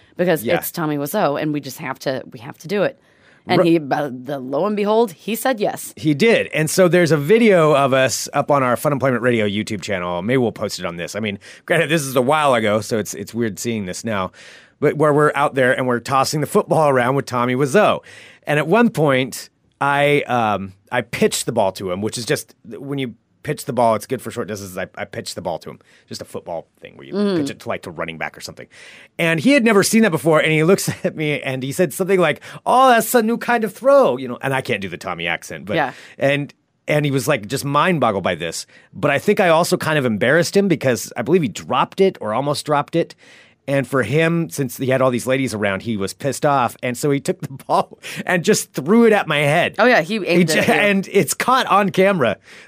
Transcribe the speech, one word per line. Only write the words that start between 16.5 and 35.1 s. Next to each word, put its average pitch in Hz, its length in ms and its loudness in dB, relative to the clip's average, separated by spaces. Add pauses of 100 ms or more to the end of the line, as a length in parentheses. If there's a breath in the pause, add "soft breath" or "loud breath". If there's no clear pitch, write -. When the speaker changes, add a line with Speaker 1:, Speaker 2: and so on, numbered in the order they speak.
Speaker 2:
around 127 260 2
with 139 100 -2
Tommy 123 300 -2
Wiseau. 139 440 2 (440 loud breath)
And 147 160 0
at 151 80 -2
one 220 220 4
point, 135 580 0 (320)
I, 143 480 2
um, 104 460 -2 (180)
I 123 80 0
pitched - 460 -2
the 135 60 -4
ball 101 200 2
to 92 180 -8
him, 90 120 -4
which 107 160 -6
is 117 80 -10
just, - 280 -6 (100)
when 139 360 -10
you 123 140 -6 (280)
pitch - 220 -8
the 135 80 -6
ball, 117 240 4
it's 104 100 -8
good 127 160 -6
for 113 80 -12
short 104 160 -8
distances. 98 320 -10
I, 92 160 -6
I 101 100 -10
pitched 104 300 -12
the 101 80 -12
ball 80 180 -6
to 80 100 -16
him. 62 100 -18 (280 soft breath)
Just 110 140 -14
a - 20 -12
football 87 440 -12 (100)
thing - 180 -20
where 67 120 -20
you 69 60 -12
Speaker 1:
Mm. 175 240 -2
Speaker 2:
pitch 139 120 -4
it - 100 -14
to, - 80 -10
like, 95 140 -6
to 95 80 -12
running 82 280 -8
back 78 180 -8
or - 40 -18
something. - 280 -16 (500 loud breath)
And 165 220 0
he 240 100 2
had 277 140 4
never 208 180 6
seen 226 200 4
that 208 100 4
before, 156 280 2
and 156 120 2
he 156 100 2
looks 175 260 2
<laughs> - 160 -6
at - 120 -4
me 151 240 -4
and 131 240 -6
he 139 80 -6
said 135 200 0
something 190 280 0
like, 151 200 2 (260 loud breath)
"Oh, 254 240 6
that's 226 260 2
a 240 60 6
new 226 160 0
kind 233 260 0
of 208 80 -6
throw," 247 440 4
you 131 120 -8
know, 123 140 -8
and 135 120 -2
I 131 60 0
can't 113 200 -4
do 98 80 -6
the 80 100 -8
Tommy 85 280 -6